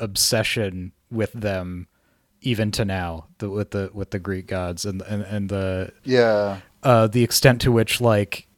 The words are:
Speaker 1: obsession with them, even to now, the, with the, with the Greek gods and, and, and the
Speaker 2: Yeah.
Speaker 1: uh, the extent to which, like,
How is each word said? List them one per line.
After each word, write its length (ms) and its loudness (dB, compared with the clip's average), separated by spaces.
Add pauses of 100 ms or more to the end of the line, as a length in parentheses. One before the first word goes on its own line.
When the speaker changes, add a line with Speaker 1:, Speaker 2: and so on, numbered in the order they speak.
Speaker 1:
obsession 920 -2 (220)
with 200 -2
them, 540 -6 (540)
even 320 0
to 120 -2
now, 440 -6 (100)
the, 120 -6
with 200 -4
the, 240 -4
with 160 -8
the 80 -6
Greek 300 -6
gods 360 -6
and, 180 -6
and, 200 -6
and 260 -6
the 440 -4 (100)
Speaker 2:
Yeah. 560 4 (240)
Speaker 1:
uh, 240 6
the 160 2
extent 380 4
to 100 2
which, 300 2
like, 580 0